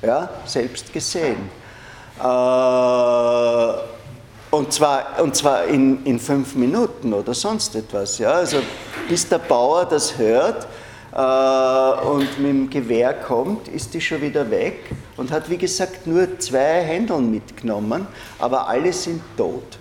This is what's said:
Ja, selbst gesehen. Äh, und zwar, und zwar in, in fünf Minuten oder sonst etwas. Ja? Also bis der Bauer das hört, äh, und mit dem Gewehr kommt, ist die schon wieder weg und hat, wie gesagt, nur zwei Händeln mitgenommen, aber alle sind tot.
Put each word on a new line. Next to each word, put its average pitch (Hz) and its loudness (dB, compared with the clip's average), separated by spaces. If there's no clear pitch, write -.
Ja, 135 2
selbst - -4
gesehen. 139 -4
Äh, - -8
und 147 2
zwar, 143 2
und 143 2
zwar 123 2
in, 135 4
in 123 0
fünf 139 -2
Minuten 135 0
oder 101 -2
sonst 214 -4
etwas. 104 -4
Ja? 117 2
Also 156 2
bis 175 -2
der 175 4
Bauer 147 2
das 156 0
hört, 123 2
äh, 131 2
und 139 0
mit 139 2
dem 135 2
Gewehr 123 2
kommt, 151 -2
ist - -10
die 165 -4
schon 156 -2
wieder 143 -2
weg 123 -2
und 127 -6
hat, 156 -4
wie 175 -2
gesagt, 180 -4
nur 180 2
zwei 143 2
Händeln 160 0
mitgenommen, 110 -4
aber 123 0
alle 160 2
sind 170 -6
tot. - -4